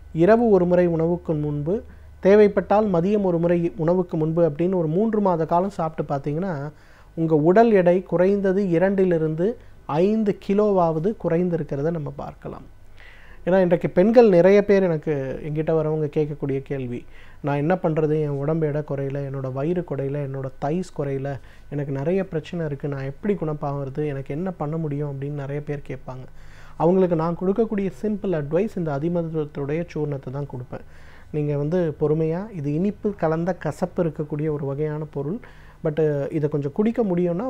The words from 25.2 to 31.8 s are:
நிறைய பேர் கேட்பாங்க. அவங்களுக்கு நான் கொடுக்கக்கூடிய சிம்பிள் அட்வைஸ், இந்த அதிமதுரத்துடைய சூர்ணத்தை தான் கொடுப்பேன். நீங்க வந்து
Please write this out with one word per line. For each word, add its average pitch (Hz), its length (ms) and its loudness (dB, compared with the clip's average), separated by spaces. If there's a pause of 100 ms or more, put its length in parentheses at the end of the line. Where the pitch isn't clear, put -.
நிறைய 143 320 -6
பேர் 143 240 -6
கேட்பாங்க. - 380 -12 (520)
அவங்களுக்கு 175 380 4
நான் 165 260 0
கொடுக்கக்கூடிய 196 500 0 (100)
சிம்பிள் 202 420 -2
அட்வைஸ், 175 320 0
இந்த 156 240 -2
அதிமதுரத்துடைய 160 920 -4
சூர்ணத்தை 143 380 -6
தான் 143 240 -6
கொடுப்பேன். - 260 -12 (500)
நீங்க 147 260 -2
வந்து 156 420 0